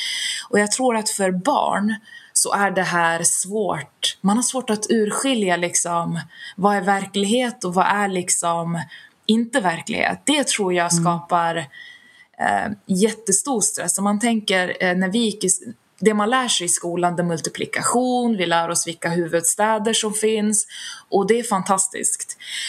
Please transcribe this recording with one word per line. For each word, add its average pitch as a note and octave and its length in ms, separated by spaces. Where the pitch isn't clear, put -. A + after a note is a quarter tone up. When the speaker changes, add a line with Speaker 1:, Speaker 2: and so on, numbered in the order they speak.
Speaker 1:
Och G3+ 80
jag G#3 140
tror B3+ 240
att G#3+ 140
för F#3+ 200
barn G3 640
så - 220
är G3 160
det F#3 120
här E3 400
svårt. F3+ 960
Man G3 160
har B3 60
svårt B3 280
att G#3+ 200
urskilja G#3+ 680
liksom, E3+ 640
vad G3+ 200
är G3 40
verklighet G3 840
och F3+ 100
vad F#3 120
är G3+ 220
liksom E3+ 720
inte A#3 340
verklighet. E3 640
Det C#4+ 240
tror F#3 260
jag E3+ 180
Speaker 2:
Mm. E3+ 120
Speaker 1:
skapar, E3+ 520
eh, - 320
jättestor G#3+ 760
stress. - 380
Om G3+ 60
man G#3 160
tänker, G#3 600
eh, F3+ 160
när F#3 120
vi G3 100
gick G#3 260
i - 20
s-, - 140
det G#3+ 140
man G#3 160
lär B3+ 180
sig - 160
i F3 40
skolan, F3 480
det F3 60
är - 20
multiplikation, A#3 1120
vi F3 100
lär E3+ 220
oss E3+ 180
vilka E3+ 220
huvudstäder F3 840
som G#3+ 220
finns, G#3+ 520
och G3 180
det A3+ 120
är A#3+ 40
fantastiskt. - 920